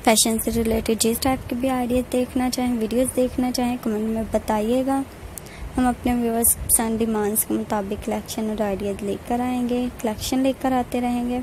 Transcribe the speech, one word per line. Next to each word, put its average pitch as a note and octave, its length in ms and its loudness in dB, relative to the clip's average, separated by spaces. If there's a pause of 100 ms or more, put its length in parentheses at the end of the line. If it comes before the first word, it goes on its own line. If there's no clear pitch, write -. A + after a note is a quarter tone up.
Fashion A3+ 340 4
से A#3 140 0
related A3 460 2
जिस A3+ 240 2
type C4 280 0
के B3 60 -2
भी C4 120 0
आइडियाज़ B3 440 0
देखना B3+ 380 0
चाहें, B3 240 0
videos A#3 400 0
देखना B3+ 360 2
चाहें, B3 280 0
comment A3 300 -2
में A3 240 -2
बताइएगा। A#3+ 720 2 (720)
हम B3+ 120 4
अपने B3 260 0
viewers A#3 400 2
की - 120 -6
पसंद A3+ 320 2
demands G#3+ 460 0
के G#3+ 100 -2
मुताबिक G#3 460 -2
कलेक्शन G#3+ 500 -4
और G#3+ 120 -2
आइडियाज़ G3+ 420 -2
लेकर G3+ 360 -2
आएंगे, B3 480 0 (140)
collection B3 400 0
लेकर C4 320 2
आते B3 260 0
रहेंगे। A#3+ 420 0